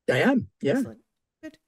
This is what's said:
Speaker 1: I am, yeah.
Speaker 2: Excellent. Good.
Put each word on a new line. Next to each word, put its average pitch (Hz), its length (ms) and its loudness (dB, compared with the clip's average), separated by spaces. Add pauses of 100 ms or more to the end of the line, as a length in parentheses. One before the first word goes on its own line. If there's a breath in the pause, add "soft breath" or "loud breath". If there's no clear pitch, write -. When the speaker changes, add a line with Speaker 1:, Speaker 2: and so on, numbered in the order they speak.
(100)
Speaker 1:
I 127 80 2
am, 226 300 2 (120)
yeah. - 120 0
Speaker 2:
Excellent. 233 260 -4 (460)
Good. 311 240 -18